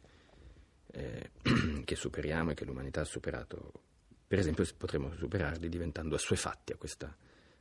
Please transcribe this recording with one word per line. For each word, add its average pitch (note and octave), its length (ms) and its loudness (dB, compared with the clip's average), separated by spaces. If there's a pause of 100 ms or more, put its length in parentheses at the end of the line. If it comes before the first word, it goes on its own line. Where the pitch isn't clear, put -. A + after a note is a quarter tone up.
(920)
eh, - 400 -8 (100)
<clears throat> D2+ 440 4
che - 100 0
superiamo D#2 560 2
e - 40 2
che - 100 -6
l'umanità C2+ 360 -2
ha D2 40 2
superato. - 840 -6 (420)
Per G2 80 6
esempio, F2+ 260 4
s-, E2+ 100 0
potremmo C#2 420 -2
superarli D#2+ 540 0
diventando D#2+ 440 -2
assuefatti - 580 0
a - 60 -6
questa - 400 -10 (440)